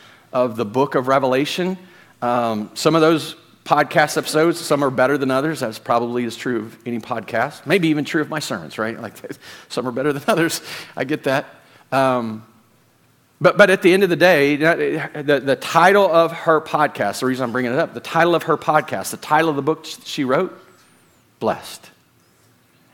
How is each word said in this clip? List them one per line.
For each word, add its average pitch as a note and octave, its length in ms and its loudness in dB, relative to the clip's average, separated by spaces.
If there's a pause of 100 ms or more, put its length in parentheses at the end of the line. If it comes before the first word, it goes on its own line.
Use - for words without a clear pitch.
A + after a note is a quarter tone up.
(320)
of B2 240 -2
the A#2+ 100 -4
book C3 300 0
of B2+ 120 0
Revelation. C#3 720 0 (440)
Um, A#2 520 -2
some D#3 220 0
of E3 60 2
those D#3 340 2 (300)
podcast D3+ 520 2
episodes, D#3 420 0
some D3 240 0
are C#3 60 2
better C3 280 2
than C3 120 -2
others. C#3 300 -2
That's A2+ 180 -6
probably A#2+ 460 -2
is A2+ 140 -6
true B2 220 -4
of - 280 -12
any A#2+ 120 -6
podcast. A#2 680 -6
Maybe E3+ 240 2
even D3+ 160 0
true D#3 160 -2
of C#3 80 -6
my D#3 100 -6
sermons, F2+ 380 -8
right? A2 220 -6
Like, G#2 140 -12 (300)
<laughs> - 260 -20
some B2 180 -6
are B2+ 40 -4
better C3+ 220 -2
than C3+ 140 -10
others. E3 340 0 (340)
I - 80 -6
get D3 220 -6
that. C#3 220 -2 (440)
Um, B2 540 -2 (960)
but, E3 160 4
but G3 120 8
at F#3 120 2
the F3 120 6
end G3 100 4
of F#3 60 4
the E3+ 60 0
day, D3 400 4
the, D3 880 0
the C3+ 140 0
title F#3+ 520 4
of E3 220 4
her D#3+ 300 0
podcast, C3+ 580 -2
the C3 60 -2
reason B2+ 180 -2
I'm A#2 80 -4
bringing B2 220 -2
it C#3+ 60 0
up, D#3 140 -2
the A#2+ 60 -12
title E3+ 360 0
of D#3 80 -2
her D#3 140 0
podcast, D3 540 -2
the A2 60 -10
title D#3+ 320 2
of C#3+ 80 -2
the C#3 40 -2
book D3+ 240 -4
she - 380 -8
wrote, C#3+ 340 -2 (840)
Blessed. - 500 -6 (1040)